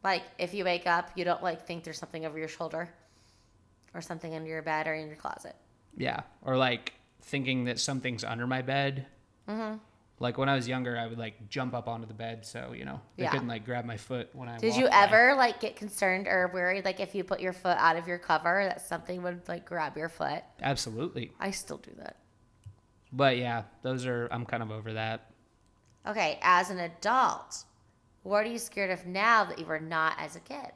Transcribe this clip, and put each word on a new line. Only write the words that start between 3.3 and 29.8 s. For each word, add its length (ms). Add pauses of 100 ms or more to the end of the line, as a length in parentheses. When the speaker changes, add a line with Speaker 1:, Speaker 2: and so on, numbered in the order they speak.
Speaker 1:
or 60
something 340
under 140
your 140
bed 240
or 80
in 140
your 80
closet. 400 (400)
Speaker 2:
Yeah, 260 (200)
or, 140
like, 380 (280)
thinking 420
that 160
something's 420
under 240
my 160
bed. 440 (420)
Speaker 1:
Mm-hmm. 300 (420)
Speaker 2:
Like, 180
when 100
I 60
was 140
younger, 280
I 120
would, 100
like, 300
jump 260
up 140
onto 180
the 80
bed, 320
so, 260
you 120
know, 160 (160)
they 80
Speaker 1:
Yeah. 80
Speaker 2:
couldn't, 160
like, 160
grab 200
my 120
foot 360
when 160
I 100
Speaker 1:
Did 180
you 80
Speaker 2:
walked 100
by. 80
Speaker 1:
ever, 320
like, 260
get 140
concerned 540
or 260
worried, 300
like, 160
if 160
you 80
put 160
your 120
foot 260
out 180
of 100
your 120
cover, 460
that 180
something 420
would, 240
like, 180
grab 300
your 120
foot? 360 (180)
Speaker 2:
Absolutely. 800
Speaker 1:
I 100
still 280
do 180
that. 200 (960)
Speaker 2:
But, 260
yeah, 260 (180)
those 240
are, 240
I'm 160
kind 160
of 80
over 220
that. 380 (760)
Speaker 1:
Okay, 360
as 280
an 80
adult, 840 (580)
what 240
are 20
you 100
scared 320
of 160
now 380
that 140
you 80
were 140